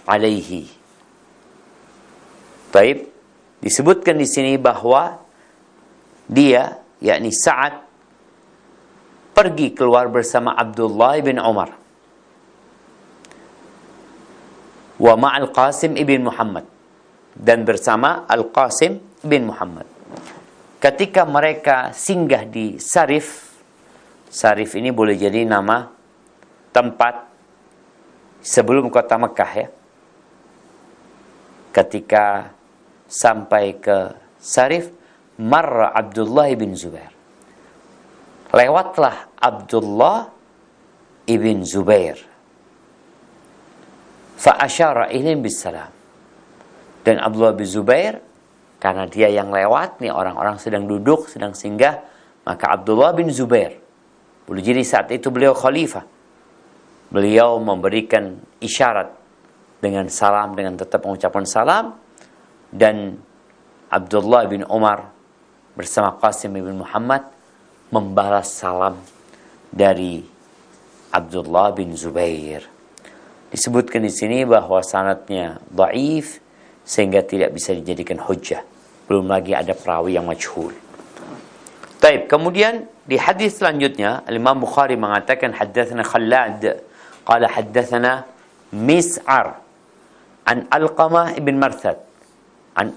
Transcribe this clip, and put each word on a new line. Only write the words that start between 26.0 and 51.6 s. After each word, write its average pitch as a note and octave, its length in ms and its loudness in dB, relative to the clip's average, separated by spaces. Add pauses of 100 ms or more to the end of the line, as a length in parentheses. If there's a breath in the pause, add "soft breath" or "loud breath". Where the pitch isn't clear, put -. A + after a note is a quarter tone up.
tempat A#2+ 500 0 (1160)
sebelum B2 480 2
kota A#2 240 2
Mekah A#2 400 -2
ya. - 140 -6 (2000)
Ketika G#2 800 0 (560)
sampai G#2 720 0
ke F#2+ 320 0 (240)
Sarif, E3 540 -2 (480 soft breath)
marra A#2 560 2
Abdullah A2 560 0
bin G#2 240 -4
Zubair. D#2+ 340 -14 (1400 soft breath)
Lewatlah D3 840 2
Abdullah A#2 920 0 (960)
ibn G#2+ 400 0
Zubair. F2+ 540 0 (2250)
Fa - 240 4
asyara C3+ 480 2
ilaihim C#3+ 320 -2
bis A2 160 -6
salam. E2 320 -10 (1120)
Dan A2+ 160 2
Abdullah A2 400 2
bin G#2 80 -6
Zubair, A#2+ 560 0 (580)
karena F#2+ 300 -4
dia G#2 240 2
yang G2+ 160 -2
lewat, A2+ 560 0
nih A2+ 80 -4
orang-orang F#2+ 480 -4
sedang G#2+ 240 -4
duduk, A2 480 0
sedang G2+ 240 -10
singgah, A2+ 480 0 (400 loud breath)